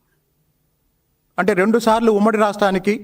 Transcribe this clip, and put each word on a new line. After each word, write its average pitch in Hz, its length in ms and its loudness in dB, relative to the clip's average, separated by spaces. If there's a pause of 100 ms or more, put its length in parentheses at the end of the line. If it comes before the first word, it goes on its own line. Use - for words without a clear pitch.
(1400)
అంటే 185 160 -2
రెండు 202 260 0
సార్లు 226 320 0
ఉమ్మడి 214 260 2
రాష్ట్రానికి, 202 560 0 (100)